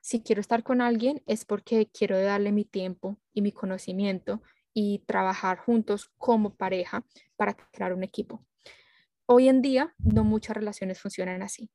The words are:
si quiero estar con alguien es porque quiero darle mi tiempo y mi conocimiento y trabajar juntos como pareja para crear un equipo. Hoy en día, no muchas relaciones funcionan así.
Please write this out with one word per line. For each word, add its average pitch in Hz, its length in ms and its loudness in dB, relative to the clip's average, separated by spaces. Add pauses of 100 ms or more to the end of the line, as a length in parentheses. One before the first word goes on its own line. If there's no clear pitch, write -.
si 226 220 -4
quiero 208 180 0
estar 233 220 -2
con 247 180 0
alguien 240 460 0
es - 180 -4
porque 214 480 0
quiero 196 280 0
darle 202 320 0
mi 208 120 0
tiempo 190 540 -8 (160)
y 208 80 -2
mi 202 80 0
conocimiento 190 880 -4 (320)
y 202 340 0
trabajar 190 520 0
juntos 220 580 0
como 220 380 2
pareja 190 500 -4 (320)
para 202 180 0 (180)
crear 185 200 -4
un 185 120 -4
equipo. - 420 -10 (800)
Hoy 254 220 8
en 262 140 6
día, 269 360 0
no 220 260 4
muchas 214 320 0
relaciones 202 440 -6
funcionan 185 420 -6
así. 214 320 -14